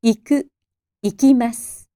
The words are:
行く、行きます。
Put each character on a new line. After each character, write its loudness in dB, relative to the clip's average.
行 -2
く、 -4
行 -6
き 4
ま -2
す。 -18